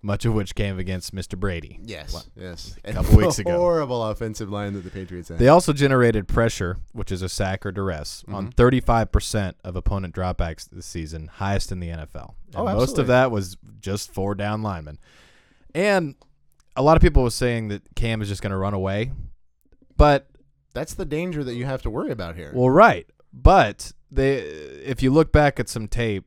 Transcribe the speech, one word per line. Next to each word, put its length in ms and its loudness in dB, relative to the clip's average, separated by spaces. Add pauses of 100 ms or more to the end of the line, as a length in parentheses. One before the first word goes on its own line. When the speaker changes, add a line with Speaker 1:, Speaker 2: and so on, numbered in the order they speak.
Speaker 1:
much 240 -4
of 80 2
which 200 -2
came 240 -4
against 360 -6
Mister 220 -8
Brady. 480 -6
Speaker 2:
Yes, 300 -12
Speaker 1:
What? 220 -12
Speaker 2:
yes. 480 -16
Speaker 1:
A 40 -14
Speaker 2:
And 100 -8
Speaker 1:
couple 200 8
weeks 200 6
Speaker 2:
the 40 -4
Speaker 1:
ago. 160 0
Speaker 2:
horrible 460 0
offensive 460 -6
line 240 -6
that 80 -8
the 100 -12
Patriots 380 -12
had. 100 -12
Speaker 1:
They 80 6
also 260 6
generated 540 2
pressure, 500 -2 (160)
which 180 -8
is 100 -6
a 80 -6
sack 360 -6
or 60 -6
duress, 560 -8
on 180 -8
Speaker 2:
Mm-hmm. 60 -10
Speaker 1:
thirty-five 600 2
percent 520 -2
of 120 -10
opponent 380 -4
dropbacks 560 -6
this 160 -18
season, 420 -12
highest 440 -6
in 80 -8
the 100 -10
N 100 -10
F 160 -16
L. 200 -16 (120)
And 100 -18
Speaker 2:
Oh, 80 -4
Speaker 1:
most 100 -2
of 60 2
Speaker 2:
absolutely. 260 0
Speaker 1:
that 240 4
was 260 -6 (220)
just 340 -8
four 220 -4
down 260 -6
linemen. 380 -8 (760)
And 420 0 (600)
a 80 -2
lot 120 8
of 60 6
people 220 6
were 80 2
saying 380 -2
that 120 -6 (140)
Cam 260 0
is 80 -4
just 140 -6
gonna 140 -4
run 180 -2
away, 360 -2 (840)
but 320 4 (480)
Speaker 2:
That's 160 -8
the 120 -8
danger 380 -6
that 120 -8
you 100 -6
have 160 -6
to 80 -6
worry 220 -6
about 240 -8
here. 180 -14
Speaker 1:
Well, 160 4
right. 380 8 (260)
But 600 4 (180)
they, 240 0
if 640 -8
you 100 4
look 200 4
back 280 4
at 80 -4
some 200 -8
tape 400 -2